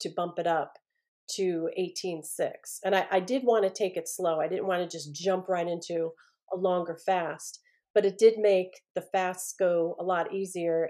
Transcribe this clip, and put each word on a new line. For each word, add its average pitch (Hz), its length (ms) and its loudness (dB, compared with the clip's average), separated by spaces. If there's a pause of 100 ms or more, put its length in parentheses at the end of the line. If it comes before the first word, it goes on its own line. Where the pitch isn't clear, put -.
to 175 160 -6
bump 175 240 -4
it 165 80 -2
up 160 240 0 (640)
to 170 400 0
eighteen 180 480 -4
six. - 600 -6
And 190 120 2
I, 180 120 2
I 190 120 2
did 254 240 0
want 226 180 4
to 190 80 2
take 190 260 -2
it 165 120 -6
slow. 165 320 0
I 156 80 0
didn't 185 180 -4
want 180 160 0
to 170 140 -8
just 147 180 -12
jump 185 340 -2
right 175 200 0
into 170 420 -4 (420)
a 185 40 -2
longer 180 500 0
fast, 170 540 -2 (340)
but 202 100 6
it 196 140 0
did 226 200 8
make 190 420 2 (160)
the 175 160 -6
fasts 185 440 -2
go 170 440 2
a - 20 -6
lot 180 320 0
easier. 170 560 -2